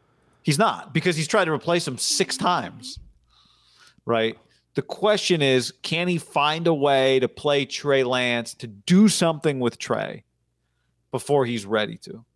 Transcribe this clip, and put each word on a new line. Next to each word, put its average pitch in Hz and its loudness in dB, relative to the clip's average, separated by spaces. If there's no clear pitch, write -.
He's 147 0
not, 165 -2
because 165 0
he's 151 -4
tried 202 2
to 160 0
replace 170 -2
him 127 -8
six - -2
times, 147 -4
right? 113 -2
The - 0
question 190 0
is, 127 2
can 170 -4
he 180 0
find 156 -2
a 170 4
way 135 4
to 123 0
play 143 -2
Trey 139 0
Lance, 123 -2
to - -14
do 175 4
something 156 0
with 120 -2
Trey - -4
before 139 2
he's 117 -4
ready 107 -2
to? - -18